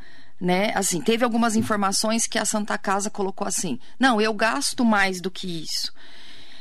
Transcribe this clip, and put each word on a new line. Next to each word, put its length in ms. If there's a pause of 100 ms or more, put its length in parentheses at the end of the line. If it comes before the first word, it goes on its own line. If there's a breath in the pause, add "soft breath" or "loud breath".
(400 soft breath)
né? 360
Assim, 260
teve 220
algumas 320
informações 720
que 100
a 80
Santa 320
Casa 320
colocou 380
assim: 320 (200 soft breath)
"Não, 200
eu 140
gasto 500
mais 380
do 100
que 320
isso." 300 (680 loud breath)